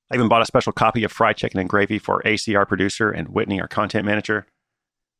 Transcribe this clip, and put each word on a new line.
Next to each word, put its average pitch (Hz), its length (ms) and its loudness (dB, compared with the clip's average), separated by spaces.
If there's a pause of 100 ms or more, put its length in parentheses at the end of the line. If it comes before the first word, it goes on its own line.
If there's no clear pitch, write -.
(100)
I 135 40 -6
even 123 140 2
bought 117 140 4
a 110 40 0
special 117 260 0
copy 113 320 0
of - 80 -4
Fried 107 240 2
Chicken 104 240 -4
and 90 80 -2
Gravy 104 300 0
for 98 260 0
A 107 140 2
C 104 180 0
R 101 80 4
producer 98 460 0
and 82 180 -6
Whitney, 98 320 -2
our 85 80 -8
content 101 380 -2
manager. 107 400 -2 (720)